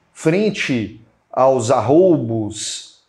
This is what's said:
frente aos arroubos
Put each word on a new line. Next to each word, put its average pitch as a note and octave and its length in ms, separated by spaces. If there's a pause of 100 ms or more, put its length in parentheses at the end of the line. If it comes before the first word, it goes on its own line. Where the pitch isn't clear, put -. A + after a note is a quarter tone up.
(140)
frente D#3+ 840 (320)
aos B2+ 400
arroubos B2 1400